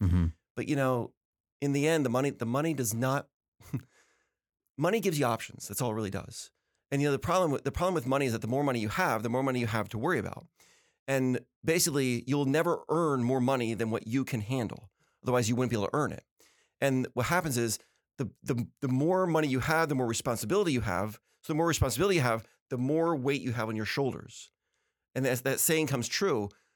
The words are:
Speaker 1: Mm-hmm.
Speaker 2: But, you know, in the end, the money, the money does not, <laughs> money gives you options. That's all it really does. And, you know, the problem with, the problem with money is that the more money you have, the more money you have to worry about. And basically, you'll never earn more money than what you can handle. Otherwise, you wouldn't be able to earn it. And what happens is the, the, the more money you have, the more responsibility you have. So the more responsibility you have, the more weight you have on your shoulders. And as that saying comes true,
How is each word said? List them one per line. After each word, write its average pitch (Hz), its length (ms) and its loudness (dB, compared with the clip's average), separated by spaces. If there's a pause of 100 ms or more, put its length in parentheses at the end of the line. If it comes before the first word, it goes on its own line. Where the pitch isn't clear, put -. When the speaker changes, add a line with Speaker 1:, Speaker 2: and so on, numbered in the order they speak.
Speaker 1:
Mm-hmm. 87 240 4 (300)
Speaker 2:
But, 104 120 -6
you 147 80 0
know, 131 380 0 (480)
in 139 120 0
the 143 140 2
end, 160 180 4
the 123 40 2
money, 131 220 2
the 117 160 -6
money 147 260 0
does 123 220 -2
not, 131 320 -2 (440)
<laughs> 127 80 -4 (1000)
money 180 220 0
gives 180 200 0
you 135 60 2
options. - 420 -4
That's - 140 -6
all 123 100 0
it 107 40 -2
really 107 140 -2
does. - 420 -10 (400)
And, 139 100 0
you 147 60 2
know, 143 40 2
the 135 80 0
problem 170 320 2
with, 135 120 -2
the - 80 -2
problem 180 220 0
with 143 140 -2
money 135 180 2
is 117 80 0
that 110 80 -4
the 110 60 -8
more 131 160 0
money 127 160 0
you 104 100 -2
have, 123 340 0
the 117 60 -2
more 127 140 0
money 131 160 0
you 117 80 -2
have 107 220 -2
to 113 80 -8
worry 143 220 -2
about. - 260 -8 (600)
And 131 320 0 (260)
basically, 143 640 2
you'll 143 180 2
never 156 440 2
earn 147 340 2
more 127 180 2
money 123 320 2
than 113 160 -2
what 110 180 -2
you 127 160 0
can 117 180 -4
handle. 107 480 -6 (340)
Otherwise, 123 260 2
you 120 60 2
wouldn't 123 160 2
be 120 40 0
able 101 120 0
to - 80 -4
earn 135 160 0
it. - 120 -10 (560)
And 131 340 2
what 120 140 0
happens 160 300 0
is 117 220 0 (380)
the, 117 120 -4 (140)
the, 120 240 -2 (140)
the 139 60 -4
more 165 380 2
money 160 220 2
you 131 120 0
have, 156 300 2
the 147 60 0
more 127 120 0
responsibility 127 640 0
you 123 100 2
have. 104 380 -2 (220)
So - 120 -6
the 151 40 0
more 165 100 2
responsibility 151 480 2
you 160 60 4
have, 113 240 0 (240)
the 131 80 -4
more 160 380 0
weight 139 260 -2
you 123 120 -4
have 110 160 -2
on 110 60 -4
your 110 100 -4
shoulders. - 640 -6 (640)
And 131 120 0
as 123 140 0
that 135 180 -2
saying 156 280 2
comes 127 200 -2
true, 123 420 0 (260)